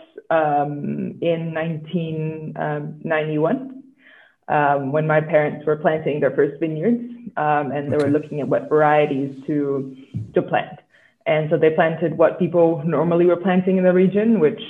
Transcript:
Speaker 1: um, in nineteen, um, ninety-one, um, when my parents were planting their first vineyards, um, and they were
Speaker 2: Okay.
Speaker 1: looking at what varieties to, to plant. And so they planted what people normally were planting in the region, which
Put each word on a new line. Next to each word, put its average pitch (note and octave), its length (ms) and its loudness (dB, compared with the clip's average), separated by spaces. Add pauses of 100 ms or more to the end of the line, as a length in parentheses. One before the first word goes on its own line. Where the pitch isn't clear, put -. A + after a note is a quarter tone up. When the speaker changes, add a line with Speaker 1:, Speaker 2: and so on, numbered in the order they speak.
(280)
Speaker 1:
um, D3 920 -2
in E3 320 -2
nineteen, D#3 1000 -6
um, D3+ 480 -6
ninety-one, D#3 800 -2 (640)
um, C#3+ 440 2
when D#3 140 0
my D#3 140 4
parents D3+ 460 0
were D3+ 100 2
planting D#3 440 0
their C#3 120 2
first D3 280 0
vineyards, E3 420 -2 (340)
um, D3+ 360 0
and C#3+ 180 -4
they C#3+ 60 0
were D3 80 2
Speaker 2:
Okay. C#3+ 80 2
Speaker 1:
looking D3+ 280 -2
at B2 80 -4
what B2+ 200 -2
varieties D3 680 2 (120)
to, C#3 500 -4 (380)
to C#3+ 80 2
plant. - 360 -4 (480)
And D#3 240 0
so E3+ 60 2
they D#3 140 4
planted D#3+ 480 0
what D#3+ 200 4
people E3 460 2
normally E3+ 420 2
were F3 100 4
planting F#3 420 2
in F#3 60 2
the F3+ 80 6
region, G3 480 4
which D3+ 300 2